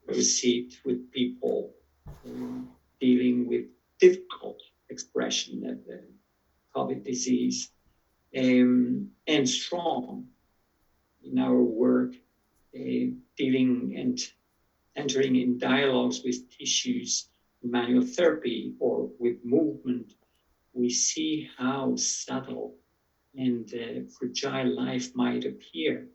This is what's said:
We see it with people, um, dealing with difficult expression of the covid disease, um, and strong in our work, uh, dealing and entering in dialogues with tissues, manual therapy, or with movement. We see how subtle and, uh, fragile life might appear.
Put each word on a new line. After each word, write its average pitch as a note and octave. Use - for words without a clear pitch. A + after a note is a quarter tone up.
We -
see B2
it -
with B2+
people, -
um, B2
dealing B2
with A#2+
difficult -
expression -
of -
the -
covid -
disease, -
um, B2
and C#3+
strong D3+
in B2+
our B2+
work, B2
uh, B2+
dealing B2+
and B2
entering C#3
in B2
dialogues B2+
with B2
tissues, -
manual A#2+
therapy, D3+
or -
with -
movement. B2+
We B2
see D#3
how B2+
subtle -
and, A#2+
uh, A#2+
fragile B2+
life B2+
might B2
appear. C#3